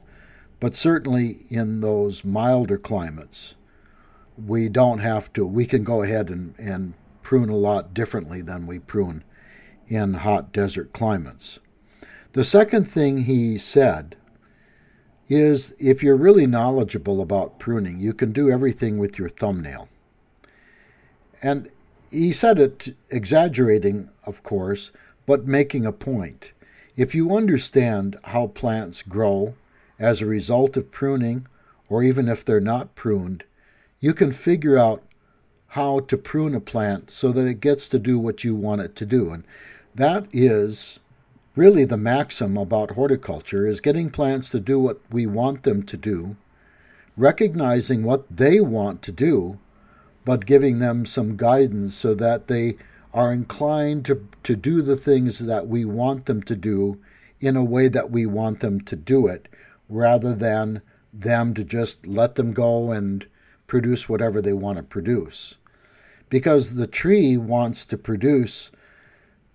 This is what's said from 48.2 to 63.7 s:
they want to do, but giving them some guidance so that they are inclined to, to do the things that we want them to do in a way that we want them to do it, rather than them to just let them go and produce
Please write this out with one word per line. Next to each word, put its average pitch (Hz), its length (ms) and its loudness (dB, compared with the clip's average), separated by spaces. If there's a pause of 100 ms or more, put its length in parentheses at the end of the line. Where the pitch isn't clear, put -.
they 147 300 4
want 110 400 -2
to 101 120 -14
do, 101 460 0 (680)
but 123 180 0
giving 135 340 4
them 120 280 -2
some 110 280 -4
guidance 110 600 2
so 110 200 0
that 117 340 -2
they 117 280 -2 (380)
are 123 180 0
inclined 147 720 -2
to, - 240 -4 (140)
to 117 140 -2
do 151 260 0
the 139 140 0
things 127 420 0
that 113 280 -4
we 113 200 -4
want 127 400 -4
them 107 160 -4
to 113 120 -6
do 101 460 -2 (400)
in 135 160 0
a 127 80 0
way 127 240 2
that 127 220 -2
we 117 160 0
want 107 340 -4
them 101 220 -2
to - 120 -14
do 120 320 2
it, 90 220 -6 (400)
rather 120 460 2
than 107 480 -2 (320)
them 117 400 0
to 104 100 -6
just 113 420 -6
let 113 280 0
them 120 180 0
go 117 400 0
and 98 340 -4 (420)
produce 123 400 0